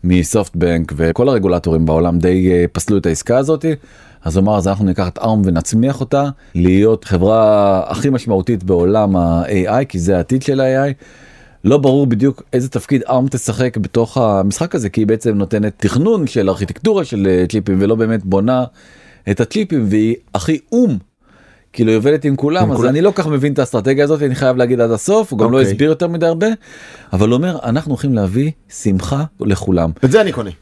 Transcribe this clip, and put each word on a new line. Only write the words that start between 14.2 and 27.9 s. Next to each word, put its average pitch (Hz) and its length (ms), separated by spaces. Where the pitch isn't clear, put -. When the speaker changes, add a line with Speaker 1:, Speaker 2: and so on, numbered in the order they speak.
Speaker 1:
הזה, 110 140
כי 113 120
היא 104 60
בעצם 110 300
נותנת 104 400
תכנון 151 500
של 98 220
ארכיטקטורה 101 560
של, 98 240
אה, 90 200
צ'יפים, 98 300
ולא 101 160
באמת 110 300
בונה 107 380
את 101 100
הצ'יפים, 156 480
והיא 110 260
הכי 147 240
או"ם, 226 260
כאילו, 113 180
היא 113 60
עובדת 143 280
עם 139 100
כולם, 147 280
Speaker 2:
עם - 80
Speaker 1:
אז 123 60
Speaker 2:
כולם. 123 120
Speaker 1:
אני 147 120
לא 196 140
כך 160 120
מבין 143 260
את 143 60
האסטרטגיה 135 440
הזאת, 147 180
אני 131 140
חייב 127 220
להגיד 123 220
עד 117 120
הסוף, 202 400
הוא 117 80
גם 113 120
לא 127 60
Speaker 2:
אוקיי. 123 140
Speaker 1:
הסביר 139 180
יותר 160 180
מדי 170 180
הרבה, 165 220
אבל 101 140
הוא 117 100
אומר, 147 260
"אנחנו 131 280